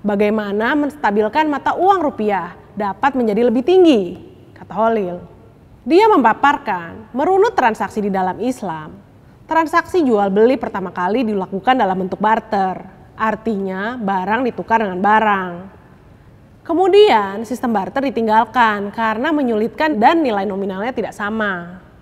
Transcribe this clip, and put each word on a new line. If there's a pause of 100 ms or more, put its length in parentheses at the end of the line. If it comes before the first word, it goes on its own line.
Bagaimana
menstabilkan
mata
uang
rupiah (240)
dapat
menjadi
lebih
tinggi, (320)
kata
Holil. (640)
Dia
memaparkan,
merunut
transaksi
di
dalam
Islam. (400)
Transaksi
jual
beli
pertama
kali
dilakukan
dalam
bentuk
barter, (320)
artinya
barang
ditukar
dengan
barang. (1120)
Kemudian
sistem
barter
ditinggalkan
karena
menyulitkan
dan
nilai
nominalnya
tidak
sama. (200)